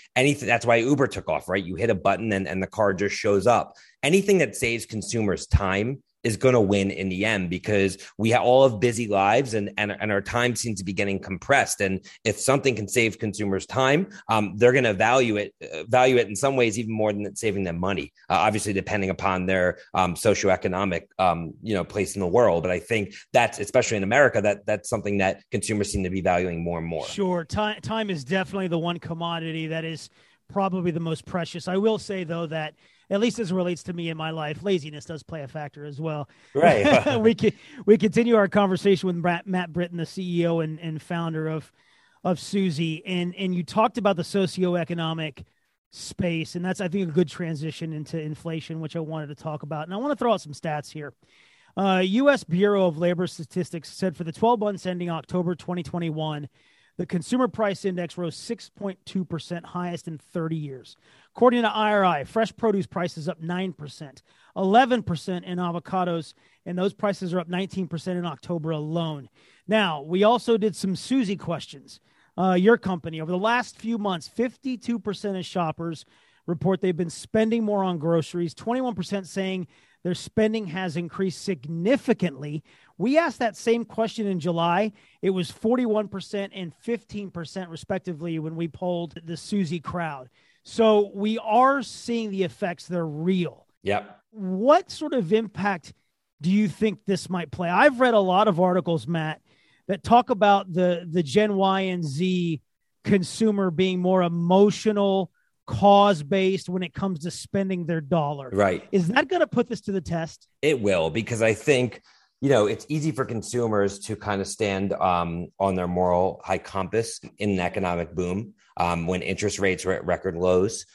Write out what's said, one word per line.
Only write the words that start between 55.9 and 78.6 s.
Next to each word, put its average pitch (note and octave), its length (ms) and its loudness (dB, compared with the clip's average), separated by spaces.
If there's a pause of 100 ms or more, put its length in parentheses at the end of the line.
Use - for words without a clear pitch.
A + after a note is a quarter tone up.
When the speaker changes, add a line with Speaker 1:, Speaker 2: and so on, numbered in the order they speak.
Speaker 2:
the F3+ 100 -4
consumer A#3+ 420 0
price G3+ 360 -2
index F3 340 -4
rose F3 180 -6
six - 320 -10
point F#3+ 360 -10
two F#3 200 -4
percent, E3+ 420 -8
highest F3 400 -8
in D#3+ 120 -10
thirty E3 380 -6
years. C3+ 400 -12 (380)
According A#3+ 280 6
to G#3+ 120 2
I G#3+ 180 2
R G3+ 120 4
I, D#3 200 2
fresh A3 320 -2
produce G3+ 300 0
prices F3 420 -6
up D#3+ 120 -8
nine F3+ 320 -6
percent, C#3+ 500 -16 (340)
eleven A3+ 460 4
percent F3 420 -6
in F3+ 140 -6
avocados, F3 760 -4 (320)
and F3 100 -8
those G3 160 0
prices G3 400 -4
are F#3 60 0
up E3 100 -6
nineteen F3+ 380 -4
percent F3+ 320 -6
in F3 80 -4
October D#3+ 460 -6
alone. D#3 580 -6 (360)
Now, F3+ 360 0
we F3+ 220 0
also A3+ 340 4
did G3 160 0
some F#3+ 220 -4
Suzy G#3+ 400 -2
questions. - 640 -10 (360)
Uh, F#3 180 4
your G#3 220 6
company, E3 440 -4
over D#3+ 100 -6
the F3+ 80 0
last A3+ 400 -2
few A3+ 180 -4
months, G3 300 -4
fifty-two A#3+ 720 -4
percent G3 380 -6
of F3+ 100 -6
shoppers E3 580 -4 (420)
report F3 340 0
they've F#3 160 0
been E3+ 120 -2
spending A3 540 0
more G#3 220 0
on F3+ 140 -2
groceries, E3 540 0
twenty-one A#3+ 440 -4